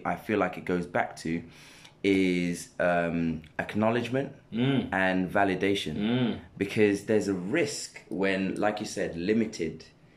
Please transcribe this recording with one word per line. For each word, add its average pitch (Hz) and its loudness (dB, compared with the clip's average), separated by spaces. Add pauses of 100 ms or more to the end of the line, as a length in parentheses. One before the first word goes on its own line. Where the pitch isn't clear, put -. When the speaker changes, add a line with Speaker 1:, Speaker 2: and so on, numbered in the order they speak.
Speaker 1:
I 87 -2
feel 104 -2
like 90 0
it 78 -14
goes 90 0
back - -4
to 82 -4 (640)
is, 90 2 (100)
um, 85 0 (180)
acknowledgement 117 0 (180)
Speaker 2:
Mm. 117 0
Speaker 1:
and 92 2
validation. 95 2
Speaker 2:
Mm. 110 0 (180)
Speaker 1:
Because 101 2
there's 104 2
a 101 2
risk 101 -4
when, 95 0
like 104 0
you 107 -6
said, 87 -4
limited 90 0 (320)